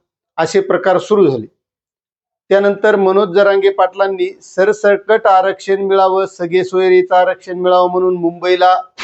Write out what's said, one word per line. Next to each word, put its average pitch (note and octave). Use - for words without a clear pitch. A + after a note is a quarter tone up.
असे E3
प्रकार F#3
सुरू G3+
झाले. B2
त्यानंतर G3+
मनोज F#3+
जरांगे G3
पाटलांनी F#3+
सरसकट G#3
आरक्षण G3
मिळावं, F#3+
सगळे F3+
सोयरीचं F#3
आरक्षण F3+
मिळावं F3+
म्हणून F#3
मुंबईला F3